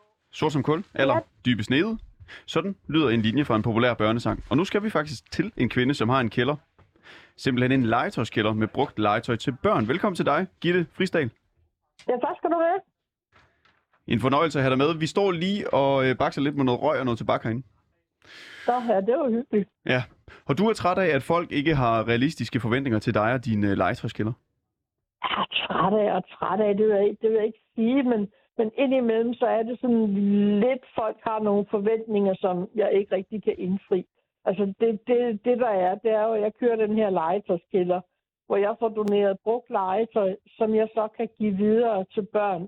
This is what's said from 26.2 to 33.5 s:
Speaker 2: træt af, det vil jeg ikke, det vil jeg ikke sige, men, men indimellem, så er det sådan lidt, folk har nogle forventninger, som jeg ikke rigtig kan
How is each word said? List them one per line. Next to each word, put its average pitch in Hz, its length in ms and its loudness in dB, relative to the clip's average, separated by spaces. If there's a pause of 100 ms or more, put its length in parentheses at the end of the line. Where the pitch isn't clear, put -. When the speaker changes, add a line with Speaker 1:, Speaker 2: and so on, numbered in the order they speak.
Speaker 2:
træt - 320 -4
af, 208 160 2
det 214 100 2
vil 214 80 4
jeg 196 120 2
ikke, 208 140 -6
det 220 80 2
vil 220 80 2
jeg 214 80 0
ikke 226 180 -8 (120)
sige, 247 280 2
men, 226 280 0 (260)
men 220 200 0
indimellem, 247 560 2
så 240 120 -4
er 214 180 0
det 233 180 -8
sådan 226 260 2 (520)
lidt, 254 220 2 (140)
folk 220 280 -4
har 220 160 -2
nogle 208 300 0
forventninger, 208 720 0
som 180 360 -2
jeg 202 180 0
ikke 202 220 0
rigtig 196 280 -6
kan 208 140 -2